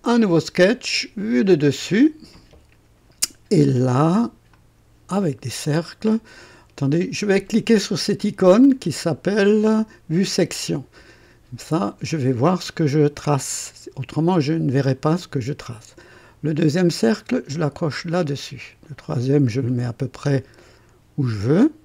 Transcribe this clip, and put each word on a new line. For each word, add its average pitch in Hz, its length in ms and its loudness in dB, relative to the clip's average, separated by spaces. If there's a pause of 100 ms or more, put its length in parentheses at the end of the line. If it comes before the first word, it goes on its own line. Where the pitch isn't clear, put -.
Un 240 160 2
nouveau 180 200 4
sketch, - 760 0
vue 226 300 0
de 190 100 6
dessus. 165 600 2 (1300)
Et 156 160 4
là, 139 640 2 (800)
avec 180 320 -2
des 127 80 -8
cercles. 170 720 -2 (520)
Attendez, 151 400 -2
je 196 140 -6
vais 196 180 2
cliquer 214 360 2
sur 190 180 -4
cette 196 280 -2
icône 233 520 6
qui 175 140 -6
s'appelle « 214 920 2 (240)
Vue 180 160 2
section ». - 580 -4 (680)
Comme 123 100 -14
ça, 190 420 -4
je 156 160 -4
vais 131 140 0
voir 143 300 2
ce - 100 -12
que 160 140 -2
je 143 220 2
trace. - 880 -4
Autrement, 160 440 0
je 147 140 0
ne 156 180 -2
verrai 131 240 0
pas 156 220 0
ce 180 100 -10
que - 120 -6
je 120 140 -6
trace. - 420 -16 (460)
Le 156 120 -2
deuxième 160 380 2
cercle, 226 560 -2
je 139 100 -8
l'accroche 151 480 -4
là-dessus. 156 720 -6 (120)
Le 139 60 -14
troisième, 135 540 0
je 120 120 -2
le 120 80 -4
mets 123 160 -2
à 120 80 -6
peu 131 140 -6
près 139 360 -2 (760)
où 143 80 -2
je 113 100 -2
veux. 151 360 2 (140)